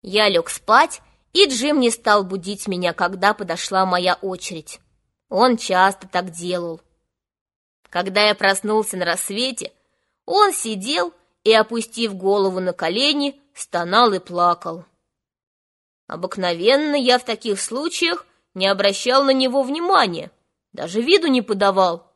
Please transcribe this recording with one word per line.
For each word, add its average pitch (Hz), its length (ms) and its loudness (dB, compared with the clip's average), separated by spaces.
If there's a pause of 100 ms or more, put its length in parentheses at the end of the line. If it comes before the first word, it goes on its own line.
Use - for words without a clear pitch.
Я 208 280 2
лёг 170 200 2
спать, - 520 2 (320)
и 359 140 6
Джим 269 320 0
не 240 120 2
стал 208 320 2
будить 190 440 -8
меня, 180 260 -2
когда 190 400 0
подошла 190 520 -2
моя 180 300 0
очередь. - 640 -12 (500)
Он 233 280 2
часто 190 500 0
так 185 240 -4
делал. 175 500 -8 (1080)
Когда 190 380 0
я 208 80 2
проснулся 208 600 0
на 180 80 -2
рассвете, 214 680 -6 (520)
он 392 280 2
сидел 254 600 -6 (300)
и, 220 100 4
опустив 220 600 0
голову 190 440 0
на 180 140 -2
колени, 277 680 -2 (120)
стонал 196 600 0
и 185 60 -2
плакал. 175 680 -2 (1200)
Обыкновенно 190 880 -2
я 247 240 2
в 247 60 -8
таких 214 360 -6
случаях 330 640 -6 (280)
не 196 140 0
обращал 202 560 2
на 269 80 2
него 262 320 2
внимания, 285 680 0 (420)
даже 180 280 -6
виду 330 260 2
не 254 140 2
подавал. 190 760 0